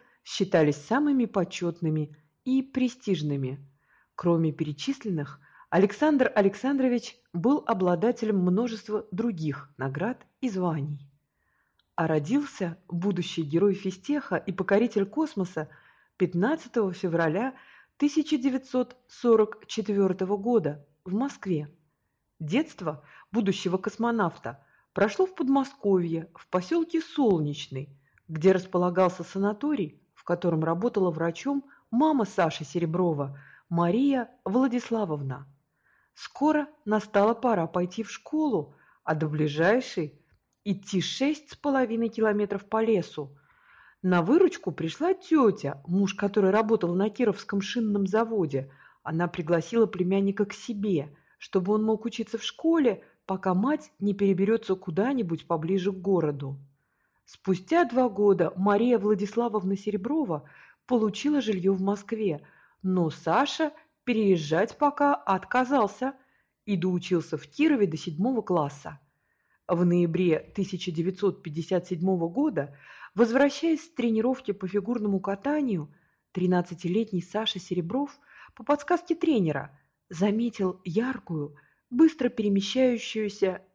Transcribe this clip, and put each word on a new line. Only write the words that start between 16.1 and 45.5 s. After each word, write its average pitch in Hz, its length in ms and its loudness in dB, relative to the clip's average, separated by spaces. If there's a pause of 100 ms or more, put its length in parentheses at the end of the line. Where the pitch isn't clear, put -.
пятнадцатого 196 760 0
февраля 170 600 0 (440)
тысяча 294 420 0
девятьсот 254 580 -2 (100)
сорок 220 600 2
четвертого 196 680 0
года 190 480 0 (220)
в 180 80 -8
Москве. 190 580 -4 (680)
Детство 160 640 -4 (280)
будущего 190 460 0
космонавта 208 880 -4 (280)
прошло 214 340 2
в 370 80 -10
Подмосковье, 196 1000 0
в - 140 -20
поселке 320 540 -2
Солнечный, 147 920 -2 (320)
где 160 240 4
располагался 180 720 2
санаторий, 208 800 -4 (140)
в - 80 -20
котором 170 400 0
работала 180 480 0
врачом 170 540 -4 (260)
мама 269 340 2
Саши 165 380 0
Сереброва, 160 760 -2 (300)
Мария 220 600 2 (140)
Владиславовна. 190 1000 -2 (680)
Скоро 302 560 -2 (160)
настала 208 480 2
пора 226 340 0
пойти 180 340 -4
в 208 80 -10
школу, 285 680 -4 (280)
а 165 100 -2
до 156 140 -2
ближайшей 156 920 0 (420)
идти 190 380 -2
шесть 285 500 -4
с - 60 -20
половиной 233 500 0
километров 208 560 0
по 220 180 -2
лесу. 175 560 -2 (640)
На 180 200 4
выручку 262 500 4
пришла 269 420 -2
тетя, 208 720 0